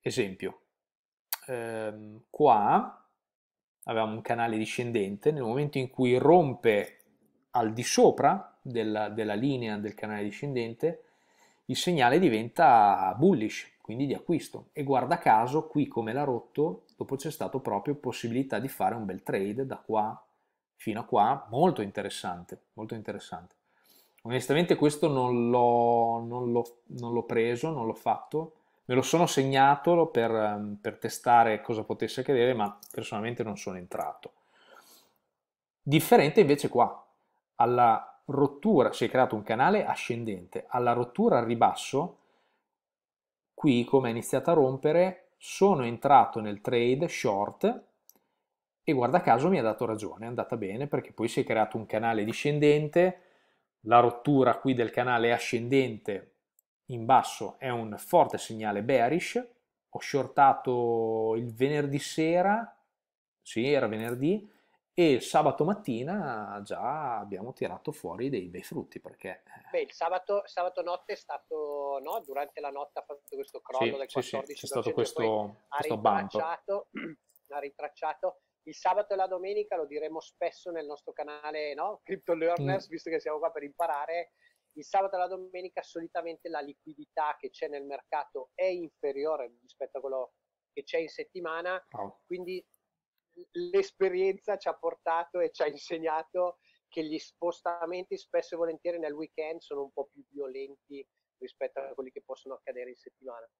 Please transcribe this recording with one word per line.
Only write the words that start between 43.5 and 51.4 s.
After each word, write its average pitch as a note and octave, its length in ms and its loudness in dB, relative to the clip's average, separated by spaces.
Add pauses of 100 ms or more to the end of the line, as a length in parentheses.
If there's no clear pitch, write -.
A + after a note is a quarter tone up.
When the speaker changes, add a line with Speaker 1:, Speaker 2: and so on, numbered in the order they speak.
Speaker 1:
qui A#2+ 300 4
come B2+ 260 2
è - 20 -2
iniziata B2+ 400 -2
a - 20 4
rompere, D#3 840 2
sono F#3+ 480 2
entrato A#2 540 4
nel G#2 220 -6
trade B2+ 460 2
short A2+ 760 -2 (1000)
e E3 80 2
guarda C3 280 4
caso C3+ 280 6
mi F#3 100 4
ha - 20 2
dato A2+ 240 0
ragione, G#2+ 400 -6
è - 20 -10
andata A#2+ 300 -6
bene A2 300 -6
perché - 260 -6
poi A2+ 140 -4
si - 140 -2